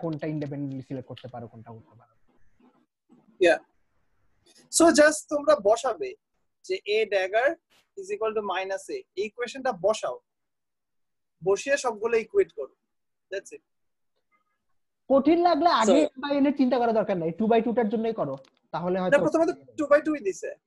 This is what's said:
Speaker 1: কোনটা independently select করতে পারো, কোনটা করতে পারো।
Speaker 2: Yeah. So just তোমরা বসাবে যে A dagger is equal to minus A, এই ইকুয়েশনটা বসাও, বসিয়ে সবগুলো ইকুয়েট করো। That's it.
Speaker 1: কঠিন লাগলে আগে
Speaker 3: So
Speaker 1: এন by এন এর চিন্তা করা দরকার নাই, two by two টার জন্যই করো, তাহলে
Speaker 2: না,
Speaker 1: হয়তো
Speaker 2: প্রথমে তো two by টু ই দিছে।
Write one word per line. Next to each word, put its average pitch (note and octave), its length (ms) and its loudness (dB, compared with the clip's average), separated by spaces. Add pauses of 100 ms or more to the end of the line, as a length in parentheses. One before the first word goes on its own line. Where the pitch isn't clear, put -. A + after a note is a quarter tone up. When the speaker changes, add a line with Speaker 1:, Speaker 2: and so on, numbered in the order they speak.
Speaker 1:
কোনটা D#3+ 300 -6
independently C#3+ 540 -8
select C3 220 -10
করতে B2 220 -16
পারো, A#2+ 200 -14
কোনটা A2+ 240 -20
করতে A2 240 -20
পারো। - 120 -20 (1300)
Speaker 2:
Yeah. D#3+ 140 4 (1160)
So D#4+ 60 6 (140)
just D4+ 220 4 (120)
তোমরা D4 220 2 (140)
বসাবে A#3 420 0 (560)
যে F#3 80 -4 (220)
A - 20 2 (160)
dagger G3+ 340 0 (500)
is F#3+ 160 -14
equal A3 240 -4
to G#3+ 40 -4 (100)
minus F#3+ 320 -6 (120)
A, - 20 -10 (220)
এই G#3+ 80 -2
ইকুয়েশনটা B3 440 -6 (120)
বসাও, F#3+ 320 -2 (1300)
বসিয়ে G3+ 380 0
সবগুলো A#3 300 -2 (100)
ইকুয়েট G3 340 0
করো। C3 160 -12 (560)
That's F#3+ 260 -10
it. - 60 -20 (1500)
Speaker 1:
কঠিন C#4 280 4 (100)
লাগলে E4 220 4 (120)
আগে C4 180 6
Speaker 3:
So D4+ 60 4
Speaker 1:
এন C4 160 -10
by C#4+ 160 -4
এন C#4 100 4
এর C#4+ 120 2
চিন্তা C4 200 4
করা A#3 180 2
দরকার G3+ 240 0
নাই, E3 160 -2
two A3 120 0
by A3+ 160 6
two A#3+ 100 0
টার A#3 180 2
জন্যই A3+ 260 -2
করো, C#3+ 140 -4 (400)
তাহলে F3 220 -2
Speaker 2:
না, F#3 60 -2
Speaker 1:
হয়তো F#3 220 4
Speaker 2:
প্রথমে D#4+ 240 2
তো F4 60 -4 (240)
two D4+ 140 -2
by D4 140 6
টু D#4 120 -2
ই - 100 -10
দিছে। - 220 -8 (160)